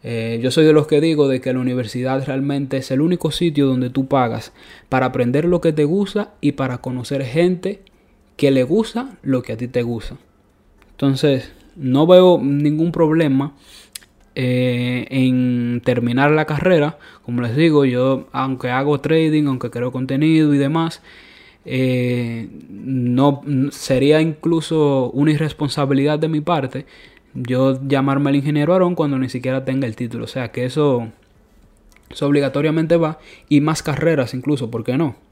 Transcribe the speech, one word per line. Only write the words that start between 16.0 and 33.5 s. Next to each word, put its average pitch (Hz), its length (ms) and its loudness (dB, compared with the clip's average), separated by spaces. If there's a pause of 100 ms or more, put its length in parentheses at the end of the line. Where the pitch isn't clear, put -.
la 156 140 2
carrera. 151 520 0 (260)
Como 120 180 -6
les 117 140 -4
digo, 151 300 4
yo, 127 460 0
aunque 131 380 -4
hago 139 300 0
trading, 156 460 2
aunque 127 240 -2
creo 123 220 -6
contenido 147 640 2
y 143 40 2
demás, 160 440 -2 (640)
eh, 123 840 -2 (220)
no, 127 760 0
n-, 139 260 0
sería 143 500 2
incluso 156 880 0
una 147 200 2
irresponsabilidad 147 840 0
de 160 120 -2
mi 156 120 -2
parte 139 440 -4 (480)
yo 127 520 0
llamarme 139 440 0
el 139 80 2
ingeniero 147 360 0
Aarón 180 220 2
cuando 143 220 -2
ni 127 120 -4
siquiera 131 360 -4
tenga 135 220 -2
el 110 80 -8
título. 117 300 -8
O - 20 -16
sea, 123 240 -8
que 123 140 -4
eso, 127 420 0 (1000)
eso - 180 -4
obligatoriamente 151 680 0
va, 156 220 -2 (300)
y 147 120 4